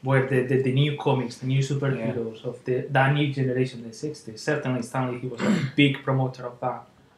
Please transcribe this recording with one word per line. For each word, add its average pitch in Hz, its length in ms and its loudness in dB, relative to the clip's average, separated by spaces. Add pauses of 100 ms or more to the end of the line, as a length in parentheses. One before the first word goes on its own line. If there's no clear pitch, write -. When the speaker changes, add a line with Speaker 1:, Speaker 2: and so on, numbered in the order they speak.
Speaker 1:
were 131 240 4
the, 127 160 4
the, 131 180 2
the 131 100 2
new 143 240 4
comics, 127 420 0
the 131 80 -8
new 135 140 2
superheroes 123 840 -2
Speaker 2:
Yeah. 127 60 -4
Speaker 1:
of - 140 -14
the, 127 260 0
that 135 220 4
new 147 200 2
generation, 127 500 -2
the 113 100 -12
sixties. - 480 -10
Certainly 127 420 -2
Stan 127 280 -2
Lee, 123 80 -6
he 127 80 -8
was 123 140 -8
a 190 300 2
<clears throat> - 60 -6
big 135 280 4
promoter 131 420 -2
of 123 140 -12
that, 127 220 -4 (360)